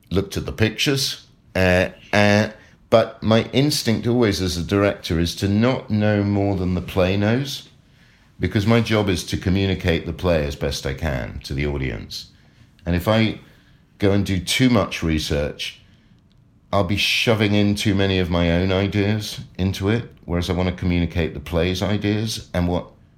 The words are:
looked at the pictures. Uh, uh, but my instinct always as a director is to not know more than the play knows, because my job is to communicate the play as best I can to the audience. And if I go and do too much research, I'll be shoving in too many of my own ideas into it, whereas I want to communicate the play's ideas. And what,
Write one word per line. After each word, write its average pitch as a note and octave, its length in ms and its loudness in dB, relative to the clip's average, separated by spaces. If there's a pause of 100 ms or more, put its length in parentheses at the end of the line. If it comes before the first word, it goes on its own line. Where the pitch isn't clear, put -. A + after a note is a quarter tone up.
looked F#2 280 -2
at D#2 80 -4
the D2 60 -8
pictures. A2+ 760 -2 (280)
Uh, F#2 340 4 (240)
uh, G#2 360 4 (400)
but - 320 2
my A2 300 4
instinct B2 560 0
always A2+ 340 2
as F2 160 -2
a E2+ 60 -4
director G2 560 0
is E2+ 160 0
to G2 120 -2
not A2+ 420 0
know G#2 340 2
more G2+ 320 2
than F2+ 180 -2
the F2 80 -2
play F#2+ 360 0
knows, A#2+ 520 -2 (680)
because F#2 260 -2
my A#2 160 4
job G#2+ 280 2
is F2 160 0
to - 120 -4
communicate F#2 680 0
the D#2+ 80 -8
play E2 320 0
as C#2+ 100 -6
best C#2+ 300 -6
I C#2 80 -4
can C2+ 500 -6
to - 100 -10
the C#2+ 140 -4
audience. C2 640 -8 (540)
And E2+ 100 0
if E2+ 120 -2
I A2 320 2 (600)
go G2 120 4
and G2+ 140 2
do F#2+ 140 -2
too B2 300 2
much G2 340 0
research, D#2 720 -2 (960)
I'll G2 120 2
be G2 140 0
shoving G#2 580 2
in G#2 180 2
too G2+ 220 0
many G2 240 2
of F2 100 0
my F2 220 2
own F#2 200 2
ideas G2 720 0 (160)
into F#2 320 0
it, A#2 180 0 (180)
whereas F2 260 -2
I - 20 0
want F2+ 160 0
to F2+ 60 -4
communicate F2 580 -2
the C2 60 -10
play's E2+ 420 -2
ideas. G#2 720 -2
And F2 140 0
what, - 240 -4 (260)